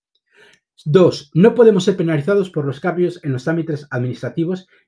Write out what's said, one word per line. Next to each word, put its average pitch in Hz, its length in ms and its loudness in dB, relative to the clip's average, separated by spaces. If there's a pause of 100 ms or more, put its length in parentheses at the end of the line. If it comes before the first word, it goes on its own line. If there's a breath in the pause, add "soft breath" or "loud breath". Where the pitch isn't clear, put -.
(840 soft breath)
Dos, 160 500 2
no 220 220 4
podemos 220 300 4
ser 190 100 0
penalizados 180 540 -2
por 147 160 -6
los 139 160 -8
cambios 175 420 -4
en 147 80 -4
los 123 140 -8
trámites 160 440 -6
administrativos 131 800 -6 (200)